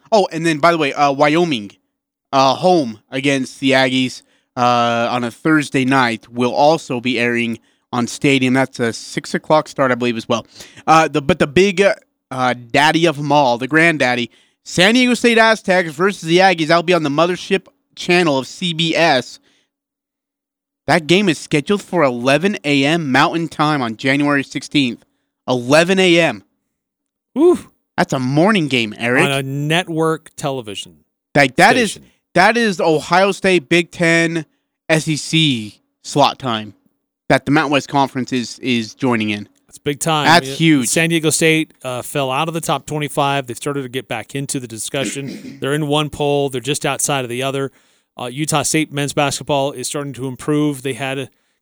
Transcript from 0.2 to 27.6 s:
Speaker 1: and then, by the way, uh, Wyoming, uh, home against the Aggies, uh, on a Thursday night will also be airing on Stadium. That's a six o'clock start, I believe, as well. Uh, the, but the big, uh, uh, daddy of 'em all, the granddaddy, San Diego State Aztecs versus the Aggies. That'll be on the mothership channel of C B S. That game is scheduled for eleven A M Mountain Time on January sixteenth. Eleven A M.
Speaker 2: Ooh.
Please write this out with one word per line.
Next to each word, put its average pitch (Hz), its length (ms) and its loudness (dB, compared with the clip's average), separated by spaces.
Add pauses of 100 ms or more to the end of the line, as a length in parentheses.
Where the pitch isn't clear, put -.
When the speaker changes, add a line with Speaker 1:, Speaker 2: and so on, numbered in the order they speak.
Speaker 1:
and 165 120 -4
then, 160 140 2
by 170 140 6
the 170 40 0
way, 143 160 0
uh, 143 200 2
Wyoming, 147 580 0 (640)
uh, 135 220 4
home 143 440 0 (100)
against 135 520 -2
the 135 100 2
Aggies, 131 520 0 (340)
uh, 120 520 2
on 123 140 -4
a 117 80 -6
Thursday 147 540 0
night 127 440 0
will 120 240 -2
also 147 460 0
be 123 180 -2
airing 117 420 -2 (340)
on 120 140 -2
Stadium. 131 460 2
That's 131 280 0
a 113 100 0
six - 420 -10
o'clock 156 360 0
start, 135 200 0
I 123 60 2
believe, 120 220 -2
as 113 100 -10
well. 117 180 -2 (400)
Uh, 160 220 4
the, 147 140 -2
but 147 180 0
the 165 80 2
big, 180 320 0
uh, 196 160 2 (340)
uh, 127 240 -2
daddy 139 520 2
of 151 120 0
'em 147 140 -4
all, 135 260 4
the 127 120 -6
granddaddy, 135 600 2 (360)
San 196 300 2
Diego 247 180 4
State 233 240 2
Aztecs 190 560 2
versus 185 300 -2
the 165 160 4
Aggies. 175 280 4
That'll 170 160 4
be 175 100 2
on 165 100 2
the 147 60 -2
mothership 175 580 -2 (280)
channel 175 420 2
of 123 100 -4
C 175 260 -6
B 160 220 -2
S. 151 440 0 (1500)
That 151 200 0
game 185 220 4
is 151 80 -2
scheduled 190 440 -2
for 170 220 -2
eleven 135 640 0
A 139 180 2
M 151 300 0
Mountain 165 340 2
Time 151 340 -2
on 113 140 -4
January 143 480 0
sixteenth. 131 640 -4 (420)
Eleven 147 520 2
A 175 200 4
M. 131 240 -2 (920)
Speaker 2:
Ooh. 339 320 2 (280)